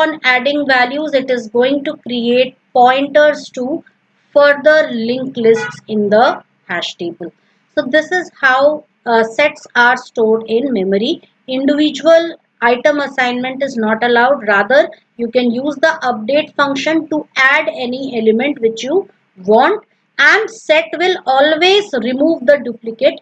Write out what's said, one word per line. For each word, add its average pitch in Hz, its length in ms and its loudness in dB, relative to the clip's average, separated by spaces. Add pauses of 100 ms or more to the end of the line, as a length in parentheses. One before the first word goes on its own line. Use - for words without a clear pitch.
on 311 240 0
adding 262 420 0
values, 269 480 0
it 262 160 -2
is 233 180 -4
going 269 360 0
to 311 140 -6
create 247 600 -2 (140)
pointers 277 760 2
to 262 320 -8 (500)
further 285 580 4
linked 247 480 -6
lists 226 480 0
in 208 240 -2
the 226 320 2 (260)
hash - 280 -8
table. 170 360 -10 (420)
So 302 80 -2
this 302 300 -2
is 359 260 -4
how, 285 460 2 (220)
uh, 226 160 2
sets 294 520 -2
are 240 220 4
stored 220 520 -2
in 247 240 -2
memory. 202 500 -2 (240)
Individual 294 920 0 (240)
item 247 400 0
assignment 262 600 -4
is 262 160 -6
not 220 260 -2
allowed. 240 440 2
Rather, 208 400 2 (280)
you 233 120 -6
can 247 220 0
use 269 260 -4
the 320 260 0
update 254 520 -2
function 294 540 -2
to 302 180 -4 (100)
add 285 320 2
any 254 500 -6
element 226 420 0
which 226 220 -2
you 320 260 -2 (380)
want, 277 360 2 (360)
and 349 320 2
set 320 360 -2 (120)
will 359 180 0 (100)
always 311 640 2 (120)
remove 269 420 -2
the 285 200 4
duplicate 240 580 -4